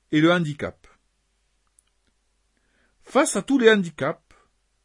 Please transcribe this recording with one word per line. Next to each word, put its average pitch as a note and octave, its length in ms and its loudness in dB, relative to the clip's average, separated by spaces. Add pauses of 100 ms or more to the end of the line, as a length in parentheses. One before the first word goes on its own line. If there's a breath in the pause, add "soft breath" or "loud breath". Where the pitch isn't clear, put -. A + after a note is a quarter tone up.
(100)
et D#3 100 0
le E3 120 4
handicap. D3+ 540 -6 (2250)
Face C4+ 340 -2
à F#3+ 60 -6
tous C#4 160 -2
les A3 120 4
handicaps, E3+ 500 -4 (640)